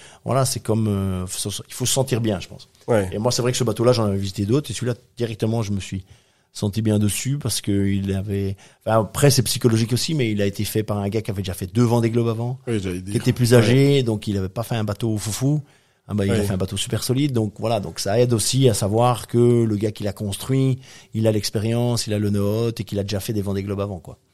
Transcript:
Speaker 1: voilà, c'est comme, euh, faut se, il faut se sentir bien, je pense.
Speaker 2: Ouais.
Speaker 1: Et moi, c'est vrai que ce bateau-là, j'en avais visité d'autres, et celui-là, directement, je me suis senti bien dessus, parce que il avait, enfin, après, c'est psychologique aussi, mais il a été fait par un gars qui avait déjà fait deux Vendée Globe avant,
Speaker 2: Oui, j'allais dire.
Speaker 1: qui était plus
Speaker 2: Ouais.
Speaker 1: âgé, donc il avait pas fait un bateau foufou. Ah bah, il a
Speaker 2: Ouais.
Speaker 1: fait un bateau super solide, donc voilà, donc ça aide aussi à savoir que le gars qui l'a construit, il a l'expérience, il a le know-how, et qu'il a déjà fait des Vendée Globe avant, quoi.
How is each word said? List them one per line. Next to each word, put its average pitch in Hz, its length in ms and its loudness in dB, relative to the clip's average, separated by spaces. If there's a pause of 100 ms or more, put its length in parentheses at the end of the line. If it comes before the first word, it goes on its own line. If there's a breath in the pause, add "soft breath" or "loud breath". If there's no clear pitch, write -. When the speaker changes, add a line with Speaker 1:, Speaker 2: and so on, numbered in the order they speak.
(260 loud breath)
Speaker 1:
voilà, 131 180 2
c'est 123 160 -2
comme, 110 300 0
euh, 95 360 -2
faut - 240 -8
se, - 200 -8
il - 40 -18
faut 123 120 -6
se - 80 0
sentir 127 260 0
bien, 104 220 0
je - 80 -14
pense. - 180 -20 (220)
Speaker 2:
Ouais. 101 240 2
Speaker 1:
Et 101 40 -6
moi, 117 140 0
c'est - 100 0
vrai 123 120 0
que - 40 -4
ce 127 60 0
bateau-là, 113 300 4
j'en 110 120 2
avais 98 120 0
visité 98 280 -4
d'autres, 135 240 0
et 101 40 -8
celui-là, 117 220 -4 (200)
directement, 117 480 -2
je 101 80 -4
me 98 80 -2
suis 95 240 -8 (540 soft breath)
senti 107 240 -2
bien 107 180 2
dessus, 107 380 0
parce - 220 -4
que 101 260 0
il 98 300 0
avait, 98 400 -4 (300 loud breath)
enfin, 110 160 4
après, 143 280 2
c'est 123 140 4
psychologique 113 480 2
aussi, 123 240 -2
mais 120 160 0
il 104 100 0
a 101 40 2
été 101 180 -2
fait 107 200 -2
par 104 160 -4
un 101 100 -2
gars 107 120 -2
qui - 80 -6
avait 98 120 -4
déjà 90 120 -6
fait 95 140 -8
deux 110 160 2
Vendée 117 260 4
Globe 117 200 0
avant, 120 360 -4
Speaker 2:
Oui, 113 160 -2
j'allais 92 200 -4
dire. 98 100 -12
Speaker 1:
qui 110 60 0
était 127 160 2
plus 120 180 2
Speaker 2:
Ouais. 123 60 10
Speaker 1:
âgé, 135 460 6
donc 110 240 -2
il 101 100 0
avait 95 100 -2
pas 113 160 -6
fait 120 120 -4
un 110 100 -2
bateau 107 320 -2
foufou. 127 440 -2 (460 soft breath)
Ah 104 60 -6
bah, 101 120 0
il 101 60 2
a 95 40 2
Speaker 2:
Ouais. 101 80 2
Speaker 1:
fait 98 100 -2
un 92 40 0
bateau 95 200 -4
super - 260 -4
solide, 135 300 0
donc 110 260 0
voilà, 110 220 0
donc 82 180 -8
ça 101 220 0
aide 123 100 4
aussi 127 380 4
à 107 40 4
savoir 113 540 0
que 120 360 4
le 107 120 0
gars 104 160 0
qui - 140 -8
l'a 98 80 -4
construit, 131 640 -2 (340 loud breath)
il 110 140 2
a 113 60 6
l'expérience, 113 720 -2
il 107 60 -2
a 104 60 0
le 104 100 0
know-how, 104 400 0
et 110 160 -6
qu'il 101 140 -4
a 98 40 0
déjà 98 160 -4
fait 117 140 -6
des 104 80 -2
Vendée 98 220 -4
Globe 98 180 -4
avant, 98 180 -6
quoi. - 180 -18 (160)